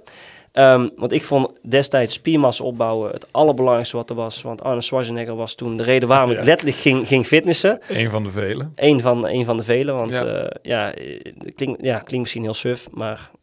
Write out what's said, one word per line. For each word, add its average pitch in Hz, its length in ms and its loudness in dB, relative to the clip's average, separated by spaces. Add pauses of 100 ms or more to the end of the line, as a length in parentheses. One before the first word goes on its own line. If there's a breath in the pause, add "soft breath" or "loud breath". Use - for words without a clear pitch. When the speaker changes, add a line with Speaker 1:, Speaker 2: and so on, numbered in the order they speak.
(520 loud breath)
Speaker 1:
Ehm, 131 440 6
want 123 160 -6
ik 147 120 0
vond - 380 0
destijds 127 520 0
spiermassa 143 500 0
opbouwen 113 480 -2
het - 200 -12
allerbelangrijkste 127 640 2
wat 117 140 -8
er 120 60 -10
was. 113 260 -8
Want 117 200 -12
Arnold 120 220 -2
Schwarzenegger 117 520 -6
was 113 200 -8
toen 117 220 -6
de 113 60 -4
reden 123 240 4
waarom 127 240 4
ik 113 60 0
Speaker 2:
Ja. 107 60 -4
Speaker 1:
letterlijk 151 340 2
ging, 131 300 2
ging 131 200 2
fitnessen. 175 600 2
Speaker 2:
Eén 113 220 -2
van 107 140 -4
de 101 60 -6
velen. 104 460 -6
Speaker 1:
Eén 143 260 4
van, 120 260 2
één 120 180 -2
van 117 120 -2
de 113 60 -4
velen. 131 320 0
Want, 117 160 -4
Speaker 2:
Ja. 123 140 -4
Speaker 1:
eh, 110 220 -6 (140)
ja, 107 320 -4
eh, 65 260 -14 (240)
het - 120 -16
klinkt, 131 300 -6
ja, 127 140 0
klinkt 127 200 -6
misschien 117 240 -6
heel 107 100 -4
suf, 123 380 -6
maar 110 280 -8
ik - 100 -20 (140)